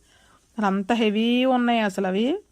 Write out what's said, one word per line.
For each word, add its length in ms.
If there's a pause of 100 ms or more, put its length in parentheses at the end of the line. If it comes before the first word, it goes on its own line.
(580)
అసలు 80
అంత 280
హెవీ 340 (240)
ఉన్నాయి 300
అసలు 260
అవి, 180 (260)